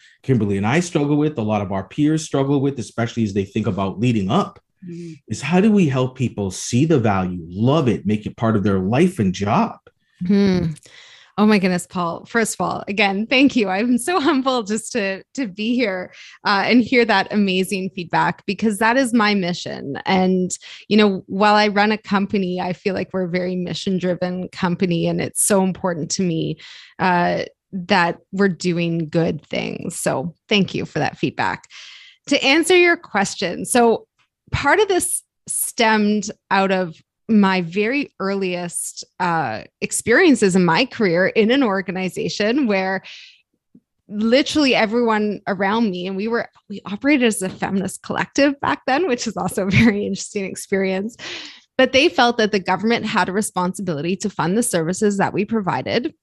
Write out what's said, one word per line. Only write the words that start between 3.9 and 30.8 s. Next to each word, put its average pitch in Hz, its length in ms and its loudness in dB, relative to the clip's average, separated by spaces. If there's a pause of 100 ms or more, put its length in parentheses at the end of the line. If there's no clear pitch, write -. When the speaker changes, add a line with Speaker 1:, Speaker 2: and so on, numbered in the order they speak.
Speaker 1:
leading 110 300 0
up, 185 280 -2 (300)
Speaker 2:
Mm-hmm. 170 260 -14 (120)
Speaker 1:
is - 160 -8
how 160 180 2
do 214 120 4
we 190 160 4
help 131 280 -2
people 104 360 -4
see 120 320 0
the 160 160 4
value, 92 480 0
love 123 400 2
it, 98 180 0
make 104 200 -2
it - 100 -10
part 113 180 0
of 101 80 2
their 98 160 2
life 127 400 2
and 95 160 0
job? 110 420 -2 (480)
Speaker 3:
Hmm. 185 420 2 (680)
Oh 208 100 4
my 214 120 6
goodness, 180 260 0
Paul. 175 420 -6
First 226 280 -2
of - 60 -10
all, 170 260 -4
again, 202 400 0
thank 262 300 4
you. 208 120 2
I'm 233 300 0
so 359 220 0
humbled 262 480 0
just 214 240 -6
to, 196 320 -4 (100)
to 262 140 -4
be 214 260 -4
here, 190 380 -2 (320)
uh, 196 220 2
and 240 140 6
hear 240 240 4
that 202 280 2
amazing 190 580 0
feedback, 160 560 -4
because 202 320 -2
that 226 180 2
is 262 160 0
my 208 220 4
mission. 175 640 -4 (100)
And, 185 440 2 (360)
you 208 100 2
know, 202 300 4
while 208 300 4
I 208 120 4
run 208 220 2
a 208 80 0
company, 196 640 -2
I 180 120 -4
feel 180 220 -4
like 190 180 -6
we're 185 120 -2
a 180 40 -6
very 180 280 -4
mission-driven 180 920 -4
company, 170 580 -2
and 170 120 -2
it's - 220 -6
so 190 220 2
important 170 480 -6
to - 100 -4
me, 160 360 -4 (420)
uh, 175 420 0 (300)
that 175 460 0 (120)
we're 196 180 2
doing 170 600 -2
good 160 360 0
things. - 540 -8
So 156 360 -4 (140)
thank 208 240 2
you - 140 -6